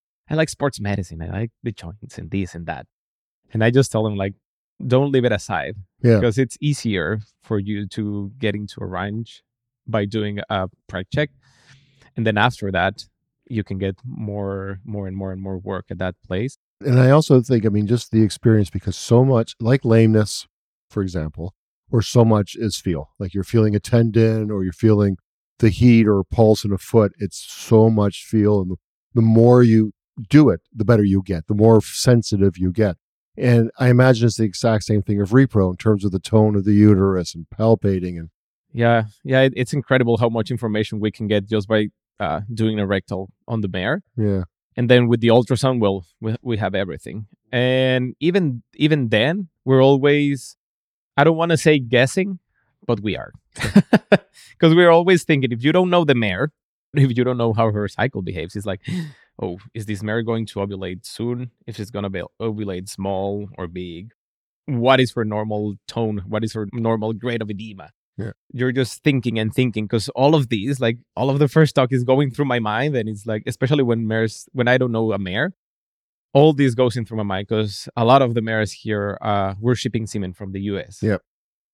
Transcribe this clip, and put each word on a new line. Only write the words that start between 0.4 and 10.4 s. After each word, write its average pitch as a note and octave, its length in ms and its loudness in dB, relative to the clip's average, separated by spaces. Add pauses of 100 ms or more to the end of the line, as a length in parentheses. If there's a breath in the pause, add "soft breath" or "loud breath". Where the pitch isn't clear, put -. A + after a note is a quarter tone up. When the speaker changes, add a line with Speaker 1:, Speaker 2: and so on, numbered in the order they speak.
Speaker 1:
sports - 300 -6
medicine. G2 420 -6
I E2 80 -10
like G#2+ 220 -8 (100)
the A#2 100 -8
joints - 460 -18
and E2+ 140 -16
this G2 240 -6
and E2+ 100 -14
that." D2 220 -10 (680)
And A2 100 0
I A2+ 60 4
just B2+ 220 2
tell A2 120 -2
them, G#2+ 120 -4
like, G2 180 -6 (520)
"Don't C3 260 0
leave B2+ 140 2
it A#2+ 60 0
aside, F#2 440 -6 (260)
Speaker 2:
Yeah. A#2 140 4
Speaker 1:
because G#2+ 240 0
it's B2+ 200 -4
easier A2 600 -4 (240)
for G#2+ 160 -4
you G2+ 300 -6
to G#2 500 -8
get G#2 160 -2
into G#2 260 -12
a G2+ 60 -10
ranch G2+ 560 -10 (440)
by G#2+ 180 -2
doing G#2 340 -6 (100)